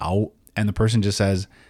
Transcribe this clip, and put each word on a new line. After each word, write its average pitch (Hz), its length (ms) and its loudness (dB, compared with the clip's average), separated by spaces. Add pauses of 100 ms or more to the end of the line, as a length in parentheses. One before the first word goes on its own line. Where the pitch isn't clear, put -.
out 95 320 -2 (240)
and 104 120 0
the 101 40 0
person 110 300 2
just 98 160 -2
says, 98 280 0 (240)